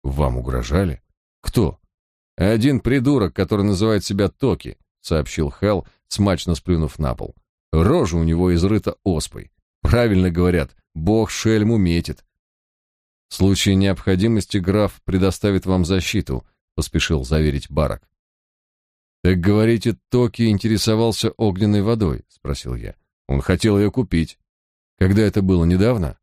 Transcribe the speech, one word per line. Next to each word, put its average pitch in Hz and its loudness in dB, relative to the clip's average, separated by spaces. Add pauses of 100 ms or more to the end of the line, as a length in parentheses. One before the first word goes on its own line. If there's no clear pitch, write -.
«Вам 67 -2
угрожали?» 64 -4 (400)
«Кто?» - -2 (580)
«Один 117 2
придурок, 123 0
который 101 0
называет 104 0
себя 101 -2
Токи», — - -4 (240)
сообщил 78 -2
Хэл, 98 -2 (220)
смачно 90 0
сплюнув 80 -2
на 65 -4
пол. - -12 (380)
«Рожа 92 2
у 82 0
него 85 2
изрыта 98 0
оспой. 78 -6 (300)
Правильно 98 2
говорят, 87 0 (180)
бог 104 0
шельму 110 2
метит». 85 0 (1040)
«В - -16
случае 98 2
необходимости 98 0
граф 95 -2
предоставит 95 0
вам 92 0
защиту», — 87 -4 (300)
поспешил 78 -2
заверить 73 -2
Барак. 71 -4 (1160)
«Так 90 2
говорите, 107 2 (120)
Токи 120 0
интересовался 110 0
огненной 104 0
водой?» — 104 -2
спросил 64 -10
я. 53 -12 (320)
«Он 69 0
хотел 101 2
ее 101 2
купить». 87 -4 (580)
«Когда 98 4
это 104 2
было, 92 2
недавно?» 92 0